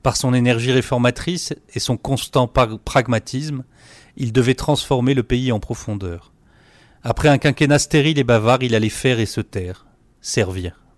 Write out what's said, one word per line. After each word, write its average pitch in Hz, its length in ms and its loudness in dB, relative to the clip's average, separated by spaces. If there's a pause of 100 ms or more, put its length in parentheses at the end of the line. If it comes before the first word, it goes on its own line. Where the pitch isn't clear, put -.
Par - 160 0
son 127 160 0
énergie 123 380 2
réformatrice 127 800 0 (220)
et - 40 -4
son 120 180 -2
constant 131 500 -2
pa-, 110 360 0
pragmatisme, 131 800 -2 (540)
il 117 160 -4
devait 123 220 4
transformer 135 580 0
le 131 80 2
pays 127 300 -2
en 107 80 0
profondeur. 95 720 -10 (720)
Après 127 260 2
un 139 100 4
quinquennat 147 400 2
stérile 151 400 2
et 135 40 2
bavard, 120 380 4
il 117 140 0
allait 110 140 2
faire 127 300 0
et 107 60 2
se - 160 -6
taire, 92 460 -10 (340)
servir. 92 640 -4 (140)